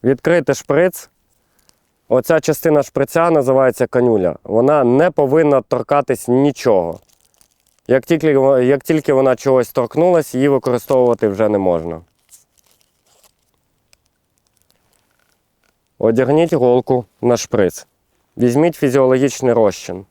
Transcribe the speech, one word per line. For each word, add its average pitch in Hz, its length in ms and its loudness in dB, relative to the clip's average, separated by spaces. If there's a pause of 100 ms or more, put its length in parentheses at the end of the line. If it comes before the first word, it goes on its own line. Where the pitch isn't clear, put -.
Відкрийте 139 500 0
шприц. - 560 -2 (960)
Оця 139 320 0
частина 151 420 0
шприця 165 480 -2
називається 131 560 0
канюля. 110 580 0
Вона 127 400 0
не 139 260 2
повинна 147 500 2
торкатись 131 680 -4
нічого. 120 720 0 (920)
Як 131 160 0
тільки, 160 260 0 (340)
як 131 200 0
тільки 156 280 -2
вона 131 240 2
чогось 131 360 0
торкнулась, 156 600 0
її 135 140 0
використовувати 123 800 0
вже 104 200 -2
не 104 100 0
можна. 82 420 -4 (4000)
Одягніть 131 540 2
голку 123 520 0 (160)
на 120 160 0
шприц. - 500 -4 (500)
Візьміть 135 400 0
фізіологічний 131 760 0
розчин. 101 580 -2